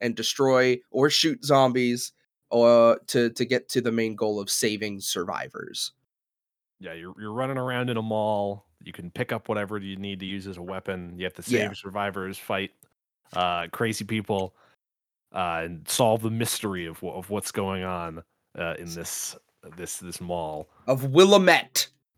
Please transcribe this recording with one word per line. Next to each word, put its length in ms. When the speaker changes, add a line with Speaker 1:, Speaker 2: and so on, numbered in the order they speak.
Speaker 1:
and 160
destroy 600
or 200
shoot 340
zombies, 680
or 480
to, 200
to 160
get 240
to 140
the 100
main 240
goal 240
of 80
saving 540
survivors. 880
Speaker 2:
Yeah, 140
you're, 260
you're 140
running 240
around 320
in 80
a 40
mall. 600
You 120
can 180
pick 220
up 160
whatever 280
you 200
need 240
to 60
use 200
as 100
a 60
weapon. 560
You 60
have 100
to 160
Speaker 1:
Yeah. 160
Speaker 2:
save 100
survivors, 640
fight, 320
uh, 380
crazy 320
people, 500
uh, 300
and 240
solve 340
the 80
mystery 560
of 140
wh-, 60
of 120
what's 220
going 320
on, 400
uh, 220
in 160
this, 420
this, 200
this 240
mall. 480
Speaker 1:
Of 200
Willamette. 840